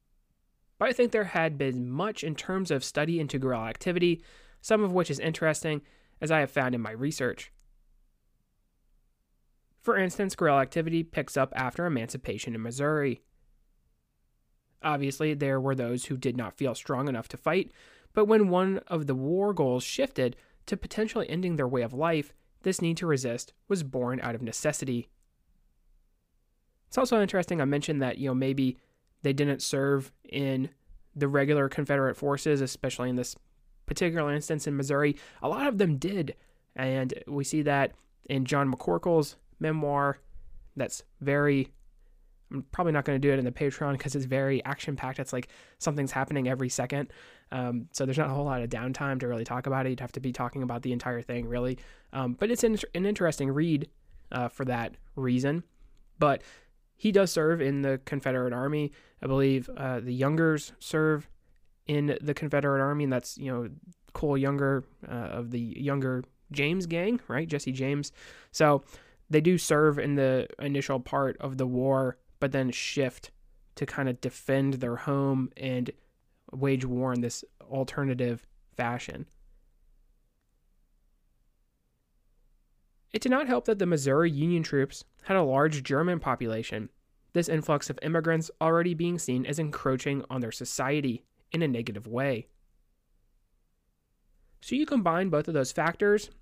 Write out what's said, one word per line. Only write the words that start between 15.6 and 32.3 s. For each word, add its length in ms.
were 140
those 300
who 120
did 200
not 200
feel 160
strong 340
enough 220
to 80
fight, 340
but 120
when 240
one 380
of 200
the 80
war 380
goals 300
shifted 520
to 120
potentially 520
ending 260
their 120
way 140
of 120
life, 400
this 180
need 160
to 100
resist 460
was 160
born 380
out 140
of 60
necessity. 680
It's 100
also 240
interesting, 400
I 40
mentioned 360
that, 160
you 100
know, 80
maybe 420
they 100
didn't 280
serve 500
in 420
the 120
regular 420
Confederate 480
forces, 420